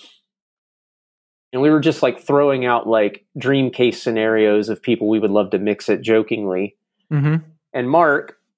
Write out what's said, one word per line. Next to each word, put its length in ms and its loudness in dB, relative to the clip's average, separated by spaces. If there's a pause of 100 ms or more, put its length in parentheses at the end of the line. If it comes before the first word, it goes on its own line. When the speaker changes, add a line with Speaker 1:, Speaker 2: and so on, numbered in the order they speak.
(1500)
Speaker 1:
And 100 -2
we 80 4
were 100 4
just, 220 0
like, 180 -2
throwing 460 2
out, 200 0
like, 380 0 (120)
dream 340 0
case 300 0
scenarios 680 0
of 140 -6
people 260 -2
we 100 0
would 120 0
love 200 0
to 80 -2
mix 300 -4
it 140 -2
jokingly. 760 -2 (360)
Speaker 2:
Mm-hmm. 240 0 (360)
Speaker 1:
And 180 -4
Mark 480 0 (200)